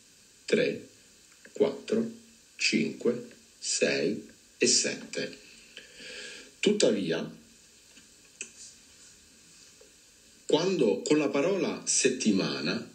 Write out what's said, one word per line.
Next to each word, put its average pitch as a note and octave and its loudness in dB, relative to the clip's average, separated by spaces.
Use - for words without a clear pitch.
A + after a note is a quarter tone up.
tre, - 0
quattro, - 0
cinque, - 0
sei D2 0
e A#2+ 2
sette. - -2
Tuttavia, G2 2
quando D#3+ 2
con D3+ 2
la D3+ 2
parola C#3+ 0
settimana F#2 0